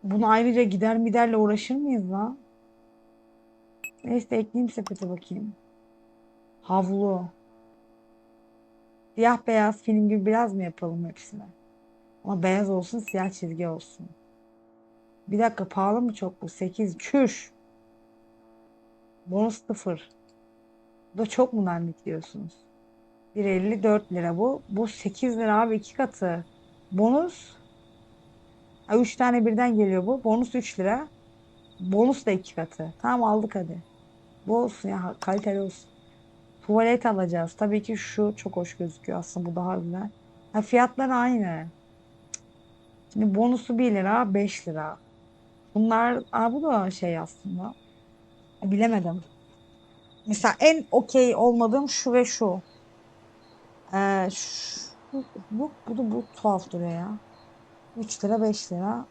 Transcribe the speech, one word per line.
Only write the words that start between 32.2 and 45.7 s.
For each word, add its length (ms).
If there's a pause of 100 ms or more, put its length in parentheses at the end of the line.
da 40
iki 240
katı. 480
Tamam, 220
aldık 300
hadi. 280 (640)
Bu 120
olsun 300
ya, 320
kaliteli 400
olsun. 300 (760)
Tuvalet 400
alacağız. 480
Tabii 280
ki 140
şu 400
çok 200
hoş 200
gözüküyor 420
aslında. 320
Bu 60
daha 200
güzel. 340 (420)
Ha, 100
fiyatlar 460
aynı. 580 (1500)
Şimdi 220
bonusu 440
bir 160
lira, 400
beş 340
lira. 300 (760)